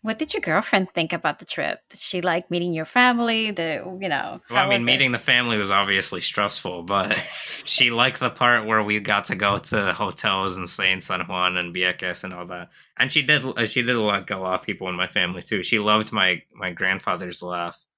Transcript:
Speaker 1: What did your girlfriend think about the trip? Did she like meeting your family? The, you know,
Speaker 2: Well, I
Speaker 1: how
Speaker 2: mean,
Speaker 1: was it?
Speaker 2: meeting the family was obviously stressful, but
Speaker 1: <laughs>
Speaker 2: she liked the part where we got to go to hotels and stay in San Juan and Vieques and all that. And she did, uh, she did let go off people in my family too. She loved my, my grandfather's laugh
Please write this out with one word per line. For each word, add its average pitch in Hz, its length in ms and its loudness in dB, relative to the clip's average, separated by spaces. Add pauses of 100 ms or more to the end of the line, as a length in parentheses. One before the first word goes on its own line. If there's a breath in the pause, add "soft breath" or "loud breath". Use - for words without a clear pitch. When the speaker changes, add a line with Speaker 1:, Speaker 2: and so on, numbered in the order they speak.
Speaker 1:
What 220 180 -6
did - 160 -2
your 381 60 -2
girlfriend 190 520 2
think 165 200 -2
about 160 260 -2
the - 60 -18
trip? 151 340 -4 (100)
Did - 120 -16
she 180 220 -6
like 175 280 -2
meeting 175 220 0
your 160 120 -4
family? 233 680 2
The, 170 480 -4
you 196 80 -4
know, 147 320 -4 (100)
Speaker 2:
Well, 120 80 0
I 135 60 4
Speaker 1:
how - 40 0
Speaker 2:
mean, 120 120 4
Speaker 1:
was - 20 -2
it? - 20 -2
Speaker 2:
meeting 131 280 4
the 120 60 0
family 123 400 2
was 98 120 0
obviously 98 500 2
stressful, 95 640 -2
but 98 340 0 (300 loud breath)
Speaker 1:
<laughs> - 180 -12
Speaker 2:
she 123 280 4
liked 123 260 4
the 127 120 0
part 120 360 4
where 110 160 4
we 107 160 2
got 101 280 0
to - 100 -2
go 101 220 2
to 101 340 0
hotels 95 640 -2
and 90 120 -6
stay 92 220 0
in 92 100 0
San 90 280 -4
Juan 90 280 0
and 87 160 -4
Vieques 90 520 -2
and 92 100 -8
all 90 120 -10
that. 90 240 -12 (260 soft breath)
And 131 160 0
she 147 100 2
did, 135 220 2
uh, 120 200 -2
she 120 180 -2
did 120 140 0
let 101 300 2
go 95 180 -6
off 92 220 -2
people 95 220 -6
in 90 80 -4
my 90 100 0
family 92 380 -2
too. 98 180 -4
She 113 160 0
loved 107 340 2
my, 92 300 2 (100)
my 92 200 -6
grandfather's 92 680 -4
laugh 87 400 -6 (180)